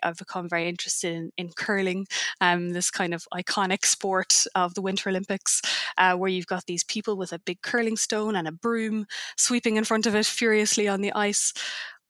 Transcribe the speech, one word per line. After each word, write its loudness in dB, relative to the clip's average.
I've 0
become -8
very 0
interested -4
in, -6
in -6
curling, 0
um, 4
this 0
kind -2
of -8
iconic 0
sport 2
of 2
the -4
Winter -2
Olympics, 0
uh, 6
where 0
you've -2
got -4
these -2
people -4
with -6
a -8
big -8
curling 0
stone 0
and 0
a -4
broom -2
sweeping 2
in 2
front 2
of 4
it 4
furiously 2
on 0
the -2
ice. 0